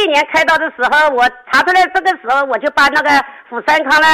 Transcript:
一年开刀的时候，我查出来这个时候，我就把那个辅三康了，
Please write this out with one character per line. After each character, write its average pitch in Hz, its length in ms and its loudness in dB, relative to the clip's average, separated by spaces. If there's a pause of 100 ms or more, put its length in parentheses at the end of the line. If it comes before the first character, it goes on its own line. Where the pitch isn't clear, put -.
一 381 40 -2
年 294 240 0
开 320 140 0
刀 320 120 0
的 311 100 -4
时 - 80 -12 (140)
候， 302 260 2
我 240 120 2 (240)
查 269 120 2
出 359 100 0
来 370 100 4 (100)
这 381 80 0
个 381 80 -2 (120)
时 226 80 -8
候， 277 160 0
我 247 140 -2
就 294 120 -4
把 285 160 2
那 302 140 -2
个 294 80 -2 (400)
辅 233 180 -10
三 311 160 0
康 294 160 2
了， 320 140 2